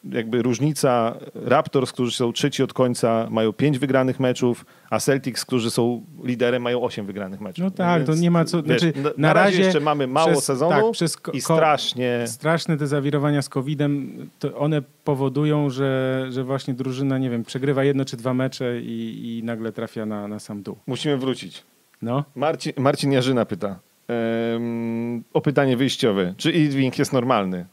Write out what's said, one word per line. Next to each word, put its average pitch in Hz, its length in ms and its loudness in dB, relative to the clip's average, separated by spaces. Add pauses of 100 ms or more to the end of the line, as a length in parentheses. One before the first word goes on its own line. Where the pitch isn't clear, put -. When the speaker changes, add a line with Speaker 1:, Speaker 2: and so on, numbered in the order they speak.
(100)
Speaker 1:
jakby 120 320 -2
różnica. 123 720 2 (200)
Raptors, 127 580 0
którzy 120 240 -2
są 120 160 0
trzeci 110 300 0
od 127 100 0
końca, 113 580 2
mają 110 220 2
pięć 139 260 0
wygranych 131 420 2
meczów, 127 440 0 (260)
a 110 100 0
Celtics, 139 440 -2
którzy 117 260 0
są 120 340 0 (200)
liderem, 123 380 0
mają 120 200 -2
osiem 113 240 -6
wygranych 98 340 -10
meczów. 107 240 -6
Speaker 2:
No 190 60 0
tak, 175 280 2
Speaker 1:
Więc, 143 80 0
Speaker 2:
to 160 160 2
nie 175 80 4
ma 170 140 4
co, 165 180 -2
Speaker 1:
wiesz, 139 180 2
Speaker 2:
znaczy, 156 180 2
Speaker 1:
na, 139 40 -4
Speaker 2:
na 147 140 0
Speaker 1:
na 156 160 4
razie 190 180 6
Speaker 2:
razie 185 120 4
Speaker 1:
jeszcze 185 180 4
mamy 143 260 0
mało 156 260 4
Speaker 2:
przez, 143 120 2
Speaker 1:
sezonu 147 380 2
Speaker 2:
tak, 226 100 2
przez - 240 -2
ko-, - 160 -10
Speaker 1:
i 127 100 -4
Speaker 2:
ko-, 165 120 2
Speaker 1:
strasznie 127 720 2
Speaker 2:
straszne 151 500 -2
te 147 100 -2
zawirowania 143 560 0
z - 60 -6
covidem, 143 600 -2 (280)
to 127 200 -6
one 147 240 0 (220)
powodują, 143 680 0
że, 131 600 -2
że 127 140 -4
właśnie 131 300 -4
drużyna, 131 440 -2
nie 131 120 0
wiem, 117 140 -4
przegrywa 135 400 2
jedno 139 200 4
czy 127 120 -8
dwa 123 180 -2
mecze 127 460 -2
i, 117 580 -8
i 113 40 -8
nagle 113 300 -6
trafia 113 340 -6
na, 104 220 -6
na 104 100 -8
sam 104 240 -12
dół. - 140 -10 (100)
Speaker 1:
Musimy 143 300 0
wrócić. 127 460 -4 (400)
Speaker 2:
No. 123 220 -2 (100)
Speaker 1:
Marcin, 147 440 -2
Marcin 139 340 2
Jarzyna 127 320 2
pyta, 98 340 -6 (300)
em, 117 1200 -2
o 156 80 2
pytanie 135 360 2
wyjściowe. 101 600 2
Czy - 160 0
Irving 139 460 2
jest 147 140 0
normalny? 104 600 0